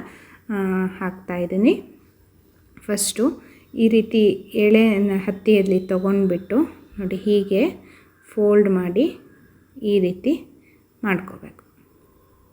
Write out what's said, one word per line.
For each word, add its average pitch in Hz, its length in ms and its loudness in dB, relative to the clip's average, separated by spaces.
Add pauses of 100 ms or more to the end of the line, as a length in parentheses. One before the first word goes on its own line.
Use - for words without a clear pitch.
(500)
ಆ, 185 360 -2
ಹಾಕ್ತಾಯಿದ್ದೀನಿ. 185 960 -2 (960)
ಫಸ್ಟು - 680 -4 (320)
ಈ 226 140 4
ರೀತಿ 220 380 2 (280)
ಎಳೆನ 214 600 4
ಹತ್ತಿಯಲ್ಲಿ 196 640 0
ತೊಗೊಂಡ್ಬಿಟ್ಟು 190 800 -2 (380)
ನೋಡಿ, 190 180 -6
ಹೀಗೆ 202 540 0 (640)
ಫೋಲ್ಡ್ 208 340 4
ಮಾಡಿ 185 500 0 (640)
ಈ 202 160 0
ರೀತಿ 185 640 -4 (420)
ಮಾಡ್ಕೋಬೇಕು. - 600 -8 (880)